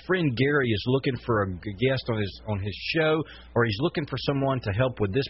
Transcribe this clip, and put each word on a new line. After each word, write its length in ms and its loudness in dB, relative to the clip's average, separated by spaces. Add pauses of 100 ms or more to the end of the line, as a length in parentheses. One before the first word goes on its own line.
friend 300 2
Gary 340 4
is 180 0
looking 280 2 (100)
for 180 2
a 60 0
g-, 380 -2
guest 220 0
on 100 0
his, 280 -4
on 120 -2
his 160 -4 (180)
show, 300 2 (320)
or 80 4
he's 160 2
looking 260 -2
for 140 -6
someone 420 0
to 100 -2
help 280 0
with 140 0
this 160 0